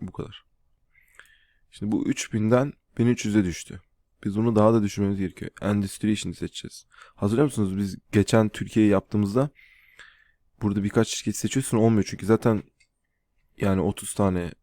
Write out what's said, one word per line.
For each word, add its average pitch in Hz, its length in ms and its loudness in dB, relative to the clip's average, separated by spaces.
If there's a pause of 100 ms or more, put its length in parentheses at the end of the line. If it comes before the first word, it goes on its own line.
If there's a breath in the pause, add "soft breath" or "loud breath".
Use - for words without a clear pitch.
Bu 92 100 -10
kadar. - 340 -14 (1300 soft breath)
Şimdi 104 200 -8
bu - 160 0
üç - 260 -4
binden 120 400 2 (240)
bin 120 100 2
üç 120 180 0
yüze 104 180 2
düştü. - 380 -8 (420)
Biz 101 140 -4
bunu 113 180 0
daha 107 180 6
da 110 100 2
düşürmemiz 101 360 -2
gerekiyor. 85 320 -8 (100)
Endüstriyi 104 560 -2
şimdi 90 180 -8
seçeceğiz. - 500 -12 (300 loud breath)
Hatırlıyor 113 300 2
musunuz? 98 320 -2
Biz 98 200 -4 (140)
geçen 107 380 4
Türkiye'yi 104 420 2
yaptığımızda 104 580 0 (1120 soft breath)
burada 101 220 0
birkaç 110 240 0
şirket - 280 -6
seçiyorsun, - 420 -2
olmuyor. 110 320 4
Çünkü - 160 -10
zaten 110 380 2 (920)
yani 95 240 0
otuz 98 320 -4
tane 92 380 -2 (120)